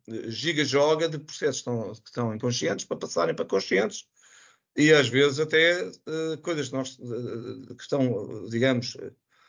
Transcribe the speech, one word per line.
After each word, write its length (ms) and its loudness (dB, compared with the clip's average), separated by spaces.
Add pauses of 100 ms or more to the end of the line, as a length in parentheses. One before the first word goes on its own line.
eh, 220 -8
giga-joga 800 2
de 100 -6
processos 440 -4
que 80 -8
estão, 220 -4
que 160 -18
estão 260 -4
inconscientes 500 -2
para 120 -6
passarem 380 -2
para 100 -4
conscientes 640 -2 (680)
e 160 8
às 160 8
vezes 300 4
até, 480 4
eh, 560 -6
coisas 260 -4
que 60 -10
nós, 240 -6
eh, 760 -8
que 80 -20
estão, 680 -2
digamos, 520 0
eh, 120 -12 (360)